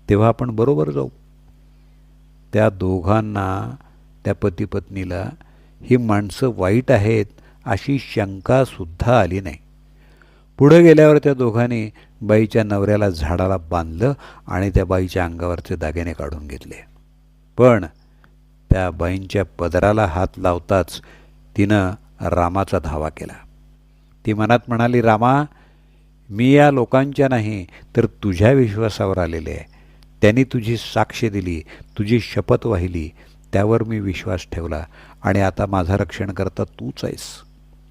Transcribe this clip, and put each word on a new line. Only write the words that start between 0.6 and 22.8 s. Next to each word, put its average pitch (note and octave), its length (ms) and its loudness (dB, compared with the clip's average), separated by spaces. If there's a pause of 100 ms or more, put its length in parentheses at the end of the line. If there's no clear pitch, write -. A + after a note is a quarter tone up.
जाऊ." C#3 200 -4 (1400)
त्या G#2+ 160 4
दोघांना, G2 1080 -2 (500)
त्या G2+ 100 -2
पतीपत्नीला F#2+ 920 -6 (520)
ही B2+ 160 2
माणसं A2 580 -2
वाईट G#2 360 0
आहेत G#2+ 340 2 (400)
अशी B2+ 340 -4
शंकासुद्धा G#2+ 1200 -2
आली F#2 180 -2
नाही. F#2 180 -10 (1000)
पुढे D#3+ 260 8
गेल्यावर D3+ 340 8
त्या C#3+ 160 2
दोघांनी A#2+ 580 -2 (300)
बाईच्या A2 420 2
नवऱ्याला G2+ 460 0
झाडाला F2 480 -2
बांधलं E2+ 560 -4 (340)
आणि F#2+ 220 -2
त्या F#2+ 160 2
बाईच्या F#2 400 -2
अंगावरचे E2+ 500 -6
दागिने E2 380 -6
काढून D2 340 -12
घेतले. - 440 -18 (680)
पण A2+ 280 6 (880)
त्या F#2 160 0
बाईंच्या F#2 560 -4
पदराला F#2+ 600 0
हात F#2 220 -2 (100)
लावताच F#2 640 -2 (560)
तिनं G2+ 340 2 (300)
रामाचा F2 580 -2
धावा D2+ 300 -6